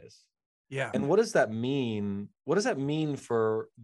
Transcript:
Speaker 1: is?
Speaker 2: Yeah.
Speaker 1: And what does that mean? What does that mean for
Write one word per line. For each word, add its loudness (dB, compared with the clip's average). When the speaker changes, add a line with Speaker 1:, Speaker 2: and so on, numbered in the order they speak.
Speaker 1:
is? -20
Speaker 2:
Yeah. -4
Speaker 1:
And 0
what 4
does 2
that 4
mean? -2
What 0
does 2
that -2
mean -2
for 0